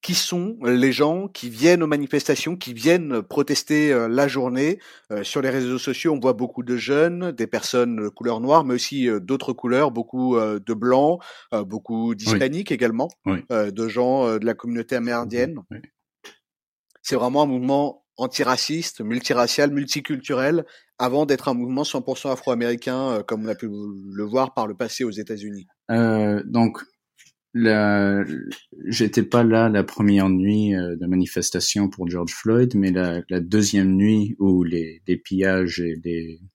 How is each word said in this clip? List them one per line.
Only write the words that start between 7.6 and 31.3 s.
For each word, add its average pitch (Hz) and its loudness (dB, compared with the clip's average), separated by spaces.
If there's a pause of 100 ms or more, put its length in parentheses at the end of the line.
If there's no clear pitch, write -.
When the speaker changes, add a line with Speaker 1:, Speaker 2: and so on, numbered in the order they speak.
Speaker 1:
de 107 -2
couleur 113 -4
noire, 147 6
mais 127 -2
aussi, 127 -2
euh, 107 0
d'autres 131 -4
couleurs, 127 0
beaucoup, 127 -2
euh, 107 0
de 107 -4
blancs, 131 2 (320)
euh, 107 -2
beaucoup 113 -4
d'hispaniques 131 -2
Speaker 2:
Oui. 147 -2
Speaker 1:
également, 120 -2 (160)
Speaker 2:
Oui. 95 -2 (120)
Speaker 1:
euh, 107 0
de 113 -4
gens, 123 0
euh, 110 0
de 104 -4
la 113 0
communauté 117 -6
amérindienne. 120 -2 (100)
Speaker 2:
Oui. - -12 (1300)
Speaker 1:
C'est - -2
vraiment 127 2
un 147 2
mouvement 139 0 (180)
antiraciste, 127 -2
multiracial, 123 0
multiculturel, 143 -2 (320)
avant 127 2
d'être 139 0
un 135 0
mouvement 127 -2
cent 139 -4
pour - -4
cent 139 -4
afro-américain, 127 -2
euh, 107 -2
comme 107 -6
on - -6
a 110 -2
pu 117 -8
le 101 -10
voir 127 -2
par 117 -2
le 104 -8
passé 117 -6
aux 117 -2
États-Unis. 101 -10 (240)
Speaker 2:
Euh, 107 2
donc, 117 2 (760)
la... 104 4 (640)
j'étais 113 2
pas 120 4
là 113 6
la 104 2
première 101 4
nuit, 101 2
euh, 87 -2
de 85 -6
manifestation 92 0